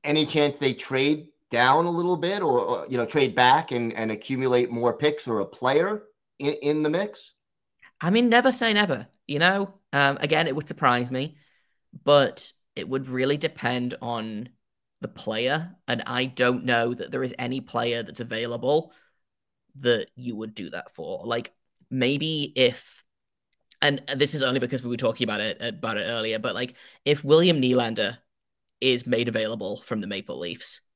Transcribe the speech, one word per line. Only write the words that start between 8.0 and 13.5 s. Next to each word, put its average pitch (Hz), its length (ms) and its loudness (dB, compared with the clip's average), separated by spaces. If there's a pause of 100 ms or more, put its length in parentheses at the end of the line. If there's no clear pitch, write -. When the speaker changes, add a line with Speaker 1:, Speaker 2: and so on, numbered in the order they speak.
Speaker 2:
I 165 80 0
mean, 240 180 4
never 240 240 6
say 226 220 0
never, 170 340 0 (200)
you 143 100 -4
know? 190 420 2 (140)
Um, 139 260 4
again, 156 280 2
it 135 80 -2
would 147 120 -6
surprise 123 440 2
me, 139 260 -6 (680)
but 143 480 4 (240)
it 92 140 -8
would 135 180 -4
really 131 300 0
depend 123 640 -4